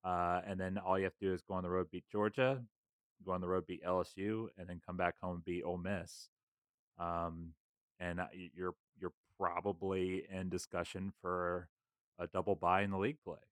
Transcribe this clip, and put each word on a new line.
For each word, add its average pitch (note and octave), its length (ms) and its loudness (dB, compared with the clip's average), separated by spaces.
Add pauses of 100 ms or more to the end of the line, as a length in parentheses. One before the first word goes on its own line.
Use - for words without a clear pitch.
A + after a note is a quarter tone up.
Uh, F2+ 420 4
and G2 140 -4
then F#2 180 0
all F#2 200 2
you F#2+ 80 4
have F#2 100 0
to G2 120 0
do F#2 60 4
is F2 80 -2
go - 120 -6
on F#2 100 0
the F2+ 60 -2
road, F2+ 200 2
beat F2 220 -8
Georgia, B2 500 2 (640)
go F#2+ 60 -2
on F2+ 80 2
the F2+ 80 -2
road, F#2 180 2
beat F2+ 200 -8
L F2+ 160 4
S E2+ 160 -4
U, A2 400 -2
and F#2+ 100 -10
then F2+ 180 -10
come F2+ 120 -6
back F2 240 2
home F2+ 140 -2
and E2+ 100 -8
beat F2+ 180 -2
Ole F2+ 140 -2
Miss. F2+ 500 -6 (720)
Um, E2+ 540 -2 (480)
and, F2 180 -2
uh, F2+ 140 -2
y-, F2+ 200 -12
you're, F2+ 220 -4 (240)
you're F2+ 140 -6 (260)
probably F#2 880 2
in F#2 200 -2
discussion F2+ 720 -4
for F2+ 480 0 (500)
a F2 80 -4
double F#2+ 280 2
bye F2 260 6
in G2+ 100 2
the F#2+ 60 0
league B2 260 0
play. F2 140 -8 (140)